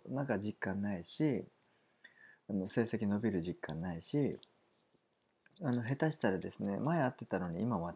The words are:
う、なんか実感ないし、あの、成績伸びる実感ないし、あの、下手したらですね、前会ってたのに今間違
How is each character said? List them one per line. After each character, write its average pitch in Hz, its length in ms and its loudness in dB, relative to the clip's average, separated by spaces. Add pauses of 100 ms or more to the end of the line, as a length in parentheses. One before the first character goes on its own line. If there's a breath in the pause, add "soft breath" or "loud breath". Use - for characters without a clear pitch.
う、 - 40 -4
な 139 100 0
ん - 20 0
か 110 140 2
実 104 140 -2
感 95 280 -2
な 101 160 0
い 85 60 -6
し、 143 400 2 (1080 loud breath)
あ - 40 -2
の、 95 140 0
成 120 160 2
績 107 220 0
伸 101 140 2
び 110 100 2
る 95 120 2
実 85 200 -2
感 - 200 -6
な 87 120 -4
い 82 80 -6
し、 143 380 0 (1200)
あ 143 100 0
の、 120 120 0
下 127 120 0 (120)
手 156 40 2
し 151 60 -8
た 104 140 2
ら 95 60 0
で 95 140 -4
す - 100 -10
ね、 101 160 0
前 151 240 2
会 127 80 4
っ - 20 -2
て - 140 -12
た 92 140 0
の 90 100 0
に 85 120 -2
今 113 180 2
間 85 120 -4
違 - 40 -10